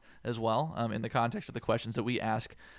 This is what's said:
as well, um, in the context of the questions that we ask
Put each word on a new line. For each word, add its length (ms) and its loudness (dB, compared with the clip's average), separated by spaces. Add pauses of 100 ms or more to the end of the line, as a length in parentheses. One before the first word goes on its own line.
(220)
as 160 -2
well, 380 2
um, 160 0
in 100 -2
the 60 -2
context 400 0
of 60 -8
the 60 -4
questions 360 0
that 80 2
we 160 0
ask 340 -2 (240)